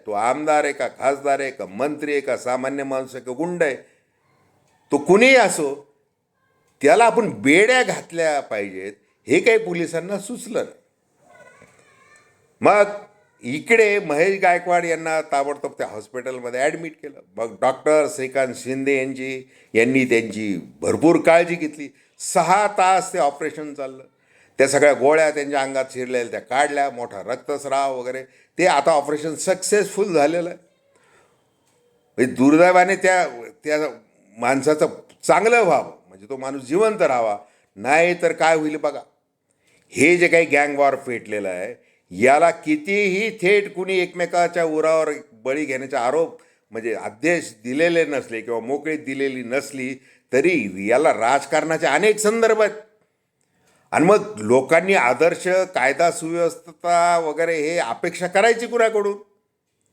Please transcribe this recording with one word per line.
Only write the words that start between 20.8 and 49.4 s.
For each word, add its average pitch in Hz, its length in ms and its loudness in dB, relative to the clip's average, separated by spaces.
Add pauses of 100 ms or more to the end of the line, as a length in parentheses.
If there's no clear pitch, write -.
भरपूर 147 440 2
काळजी 170 300 4
घेतली. 147 380 -10 (260)
सहा 190 480 2
तास 185 460 0
ते 185 60 -4
ऑपरेशन 147 540 -4
चाललं. 135 300 -14 (540)
त्या 135 100 4
सगळ्या 143 260 6
गोळ्या 151 380 4
त्यांच्या 143 300 -4
अंगात 135 320 -4
शिरलेल्या 123 380 -4
त्या 104 80 -6
काढल्या, 139 500 -2
मोठा 120 360 -10
रक्तस्राव 135 760 -4
वगैरे, 127 240 -10 (340)
ते 170 80 2
आता 160 260 4
ऑपरेशन 147 440 0
सक्सेसफुल 190 760 -2
झालेलं 165 360 2
आहे. 170 80 -14 (1600)
म्हणजे 120 180 2
दुर्दैवाने 180 600 6
त्या, 185 320 2 (360)
त्या 151 140 -2 (600)
माणसाचं 139 500 2 (400)
चांगलं 214 340 4
व्हावं, 151 300 2 (180)
म्हणजे 95 200 -20
तो 135 80 -8
माणूस 135 240 -8
जिवंत 196 400 0
राहावा, 120 360 0 (380)
नाही 165 460 2
तर 165 100 2
काय 160 240 2
होईल 156 200 -2
बघा. 147 260 -6 (880)
हे 160 280 4
जे 170 100 4
काही 165 180 4
गँग 143 320 0
वॉर 139 180 2
पेटलेलं 107 540 -8
आहे, 95 420 -10 (200)
याला 139 400 4
कितीही 190 880 -2
थेट 202 320 2
कुणी 185 260 -4
एकमेकाच्या 175 640 -2
उरावर 156 440 0 (240)
बळी 131 320 -4
घेण्याचे 131 300 -8
आरोप 135 460 -2 (300)
म्हणजे 113 220 -6
आदेश 107 680 -4
दिलेले 160 420 0
नसले 117 360 -6
किंवा 113 180 -6
मोकळीक 139 460 -6
दिलेली 135 380 -6